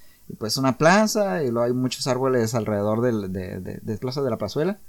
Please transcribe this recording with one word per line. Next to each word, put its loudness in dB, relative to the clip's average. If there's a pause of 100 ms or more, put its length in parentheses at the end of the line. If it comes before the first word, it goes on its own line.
(280)
y -12
pues -4
una 2
plaza, 4
y 0
luego 2
hay 2
muchos -2
árboles 2
alrededor 0
del, 0
de, -6
de, -10
de -6
plaza -6
de 0
la -2
plazuela. -4 (100)